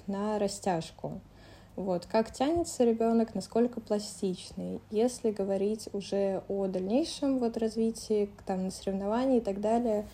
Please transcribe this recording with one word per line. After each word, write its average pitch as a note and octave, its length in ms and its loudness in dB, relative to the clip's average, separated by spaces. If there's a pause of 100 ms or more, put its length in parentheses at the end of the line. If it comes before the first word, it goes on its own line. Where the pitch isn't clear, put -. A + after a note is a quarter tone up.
на G#3 320 -2
растяжку. F#3+ 840 -2 (540)
Вот, F#3 280 -2
как A3 260 0
тянется D#4+ 540 0
ребёнок, A3+ 500 4
насколько A#3 460 0
пластичный. F#3 1080 -4
Если A3+ 400 0
говорить G3+ 640 0
уже G3 540 0
о G3 180 0
дальнейшем B3 720 0
вот A#3 180 0
развитии, A3 800 0
к-, - 60 -20
там, F#3 220 -2
на F#3+ 60 -2
соревновании G#3+ 680 0
и - 20 2
так G3+ 220 -2
далее, G#3+ 520 2